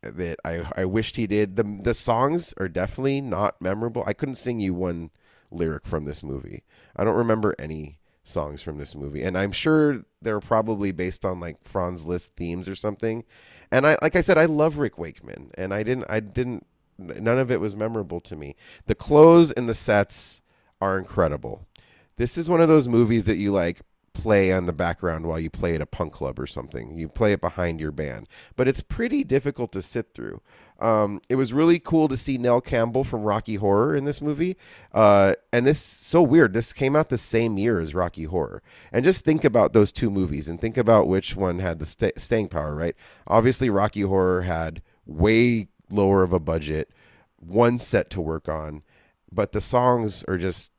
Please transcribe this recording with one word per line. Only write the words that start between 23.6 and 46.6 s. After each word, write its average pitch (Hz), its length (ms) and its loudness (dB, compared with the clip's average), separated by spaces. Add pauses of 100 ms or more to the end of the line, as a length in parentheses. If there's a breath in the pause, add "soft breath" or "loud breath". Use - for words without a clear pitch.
play 98 380 2
on 92 140 0
the 87 60 -2
background 82 540 -4
while 82 140 -4
you 80 100 -6
play 85 240 -2
at 78 60 -4
a 73 60 -6
punk 78 260 -8
club 67 260 -8
or 65 80 -8
something. 64 500 -12
You 80 120 -8
play 107 240 0
it 98 80 -2
behind 85 400 -4
your 78 120 -6
band. 69 360 -10 (280 loud breath)
But 127 120 2
it's 135 120 -2
pretty 254 440 -4
difficult 131 480 -4
to 95 100 -6
sit - 320 -8
through. 52 260 -12 (380 soft breath)
Um, 107 500 0
it 127 80 0
was 127 160 0
really 165 260 4
cool 160 300 2
to 131 80 -2
see 131 220 -4
Nell 120 220 4
Campbell 120 440 0
from 117 180 -4
Rocky 107 320 -2
Horror 104 400 2
in 139 100 -2
this 143 160 -6
movie. 151 360 -4 (360 loud breath)
Uh, 101 420 6 (180)
and 120 120 2
this, 147 160 4
so - 420 0
weird, 139 300 6
this 113 200 -4
came 135 240 0
out 156 120 2
the 123 100 -2
same 113 380 0
year 104 220 0
as 80 160 -6
Rocky 87 300 -4
Horror. 76 380 -4 (300 loud breath)
And 123 120 0
just 185 200 2
think 156 200 2
about 113 280 4
those 104 200 4
two 117 180 -2
movies 80 380 -4
and 85 120 -8
think 113 160 -4
about 110 300 6
which 92 300 -2
one 92 240 -2
had 85 180 -4
the 78 80 -8
sta-, - 320 -4
staying 110 300 -2
power, 76 260 -6
right? 80 220 -4 (320 soft breath)
Obviously, 117 420 4
Rocky 101 300 0
Horror 92 420 2
had 82 400 -6 (240)
way 110 600 2 (200)
lower 98 360 4
of 87 80 -2
a 90 80 2
budget, 78 500 -4 (460 soft breath)